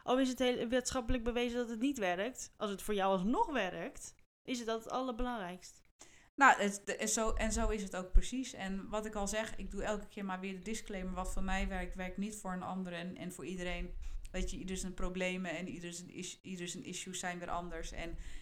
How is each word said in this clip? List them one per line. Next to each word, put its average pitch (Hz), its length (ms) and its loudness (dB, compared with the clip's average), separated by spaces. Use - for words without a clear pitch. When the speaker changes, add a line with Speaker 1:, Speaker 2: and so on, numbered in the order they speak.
Speaker 1:
Al 254 160 6
is 262 100 6
het 247 100 -2
heel 247 280 2
wetenschappelijk 247 560 2
bewezen 240 340 0
dat 240 120 0
het 226 100 -4
niet 262 180 2
werkt, 196 600 0
als 208 140 0
het 190 100 -4
voor 214 120 0
jou 190 180 6
alsnog 247 400 4
werkt, 190 640 -4
is 247 160 -4
het 233 100 -6
dat 226 160 0
het - 100 -8
allerbelangrijkst. 240 880 -4
Speaker 2:
Nou, 262 260 10
het, 202 240 2
de, - 100 -2
en 220 140 0
zo, 220 240 4
en 220 180 2
zo 220 180 4
is 214 140 0
het 190 120 -6
ook 185 160 -6
precies. 247 420 6
En 190 360 -4
wat 208 160 -2
ik 214 100 -6
al 202 120 0
zeg, 214 280 -2
ik 196 160 -6
doe 196 120 -4
elke 208 240 -2
keer 196 180 -8
maar 185 140 -4
weer 190 140 -4
de 185 80 -8
disclaimer. 190 520 -6
Wat 185 200 -2
voor 190 100 2
mij 190 240 2
werkt, 185 280 -4
werkt 185 220 -6
niet 202 180 -4
voor 190 180 -6
een 180 100 -4
ander. 180 300 -4
En, 180 240 -6
en 175 140 -8
voor 151 140 -10
iedereen, 175 500 -4
weet 185 200 -2
je, 180 60 -4
ieder 185 200 -4
zijn 185 160 -4
problemen 185 640 0
en 180 100 -6
ieder 170 260 -8
zijn 180 160 -12
is-, - 320 -10
ieder 175 260 -8
zijn 175 160 -8
issues 185 360 -8
zijn 175 200 -4
weer 175 100 -8
anders. 170 420 -4
En 165 260 -6